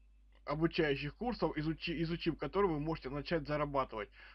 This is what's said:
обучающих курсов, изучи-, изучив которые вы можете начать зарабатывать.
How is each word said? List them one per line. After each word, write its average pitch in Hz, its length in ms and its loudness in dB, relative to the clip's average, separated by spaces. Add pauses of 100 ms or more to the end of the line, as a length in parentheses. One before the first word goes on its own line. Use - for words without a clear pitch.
(460)
обучающих 147 720 2
курсов, 214 420 0
изучи-, 156 460 -2
изучив 160 340 0
которые 185 360 2
вы 151 80 -2
можете 151 280 -4
начать 143 380 -2
зарабатывать. 139 600 -2 (260)